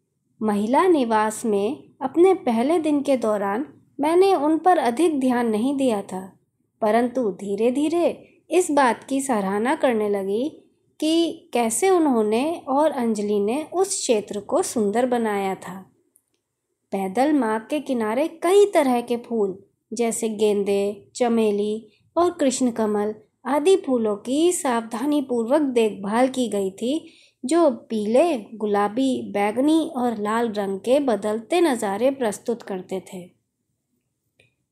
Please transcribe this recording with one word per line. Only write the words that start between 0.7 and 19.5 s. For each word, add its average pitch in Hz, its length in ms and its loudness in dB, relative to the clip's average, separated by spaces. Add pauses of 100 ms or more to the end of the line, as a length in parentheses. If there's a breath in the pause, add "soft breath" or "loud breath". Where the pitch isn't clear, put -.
निवास 226 580 2
में 208 380 -2 (180)
अपने 320 320 4
पहले 269 460 0
दिन 302 220 0
के 277 160 2
दौरान 214 560 -2 (280)
मैंने 359 340 4
उन 302 220 2
पर 349 200 4
अधिक 285 420 2
ध्यान 247 280 2
नहीं 233 300 0
दिया 247 240 0
था, 190 380 -12 (420)
परंतु 233 500 0
धीरे-धीरे 247 960 -2 (220 soft breath)
इस 359 220 0
बात 262 320 2
की 269 180 -2
सराहना 214 540 -2
करने 233 340 0
लगी 202 540 -4 (360)
कि 320 540 0
कैसे 240 360 0
उन्होंने 277 800 2
और 294 240 2
अंजलि 214 480 -2
ने 208 240 -2 (100)
उस 381 140 0
क्षेत्र 214 520 -2
को 254 220 -2
सुंदर 226 440 -2
बनाया 214 500 -2
था। 185 360 -16 (1000)
पैदल 202 420 0
मार्ग 226 360 -2
के 302 100 -2
किनारे 247 480 -2
कई 381 380 4
तरह 277 360 2
के 240 160 -4
फूल 220 460 -4 (300)